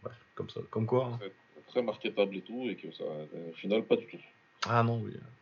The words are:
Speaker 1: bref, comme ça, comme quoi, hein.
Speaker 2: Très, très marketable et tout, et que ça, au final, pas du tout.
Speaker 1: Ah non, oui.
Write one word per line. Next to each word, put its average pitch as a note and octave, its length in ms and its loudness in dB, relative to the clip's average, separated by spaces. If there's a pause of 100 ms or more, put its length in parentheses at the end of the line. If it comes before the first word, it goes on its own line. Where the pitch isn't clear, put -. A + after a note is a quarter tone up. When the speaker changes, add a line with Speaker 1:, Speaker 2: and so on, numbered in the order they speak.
Speaker 1:
bref, - 140 -10 (180)
comme - 160 -8
ça, - 120 -8 (100)
comme A2+ 160 2
quoi, B2 260 4
hein. A#2+ 60 -4
Speaker 2:
Très, G2 120 -10 (360)
très B2 160 2
marketable G2+ 540 0
et F2+ 40 -4
tout, B2 280 -6
et F#2 60 -2
que F2 160 -10
ça, - 120 -10
au D#2 500 -6
final, G2+ 300 2
pas - 140 4
du - 100 -6
tout. - 100 -14 (500)
Speaker 1:
Ah A#2 140 6
non, A#2 220 4
oui. G2+ 100 -6 (280)